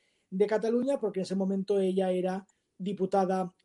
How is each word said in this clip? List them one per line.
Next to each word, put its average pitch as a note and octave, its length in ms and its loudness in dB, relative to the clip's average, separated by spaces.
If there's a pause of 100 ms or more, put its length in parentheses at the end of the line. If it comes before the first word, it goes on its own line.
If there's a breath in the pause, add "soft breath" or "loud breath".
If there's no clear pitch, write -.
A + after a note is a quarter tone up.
(300)
de F#3+ 180 2
Cataluña, A#3 520 0
porque G3 200 -2
en F#3 40 -2
ese F#3+ 120 -4
momento G3 440 0
ella F#3 320 2
era F#3 340 -2 (320)
diputada F#3+ 760 0 (120)